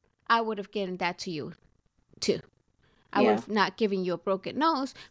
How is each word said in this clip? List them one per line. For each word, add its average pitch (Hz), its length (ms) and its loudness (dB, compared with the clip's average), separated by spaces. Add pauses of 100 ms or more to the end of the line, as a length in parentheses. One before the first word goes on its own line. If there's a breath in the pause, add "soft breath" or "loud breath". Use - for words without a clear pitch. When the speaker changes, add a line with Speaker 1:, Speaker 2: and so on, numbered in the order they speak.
(280)
Speaker 1:
I 233 140 4
would 220 160 -4
have 196 140 -10
given 185 260 -4
that 180 220 -2
to 185 120 -8
you, 156 220 -6 (640)
too. - 200 0 (760)
I 202 60 2
would 208 60 6
Speaker 2:
Yeah. 214 80 6
Speaker 1:
have 226 140 -4
not 196 280 0
given 196 260 0
you 180 100 0
a 165 40 -4
broken - 400 -4
nose, 311 380 0 (160 loud breath)